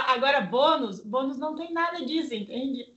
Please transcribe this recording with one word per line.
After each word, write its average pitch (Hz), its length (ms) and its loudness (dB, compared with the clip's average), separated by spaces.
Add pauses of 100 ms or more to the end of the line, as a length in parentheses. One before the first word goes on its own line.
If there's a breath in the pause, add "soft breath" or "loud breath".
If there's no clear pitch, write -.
Agora, 262 340 4
bônus, 247 580 2
bônus 262 380 -2
não 311 180 -4
tem 339 160 -8
nada 339 340 -2
disso, 311 280 -2
entende? 240 640 -4